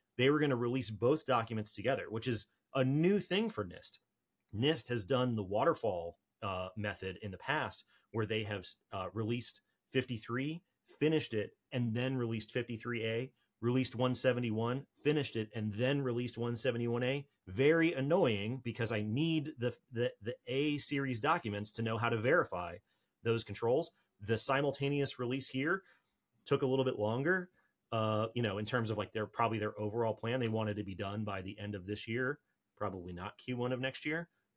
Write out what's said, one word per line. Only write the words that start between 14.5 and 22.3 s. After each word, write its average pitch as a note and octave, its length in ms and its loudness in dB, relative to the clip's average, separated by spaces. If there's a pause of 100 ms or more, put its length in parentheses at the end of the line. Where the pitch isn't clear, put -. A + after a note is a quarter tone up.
finished D3 340 2
it, G#2+ 180 -2
and G#2+ 200 -2
then C3 280 2
released B2 360 -2
one A#2+ 160 -2
seventy-one A#2+ 480 0
A. C#3 240 -2 (200)
Very D#3 460 6
annoying C3 720 2
because A2+ 280 -2
I G#2+ 100 0
need D3+ 560 0
the, A#2+ 160 0 (180)
the, A2+ 180 0 (120)
the A#2 120 -6 (120)
A C#3+ 320 0
series C3+ 420 -2
documents A2 520 0
to - 100 -6
know A2+ 160 0
how A#2 100 0
to A#2 80 2
verify G#2+ 600 2 (460)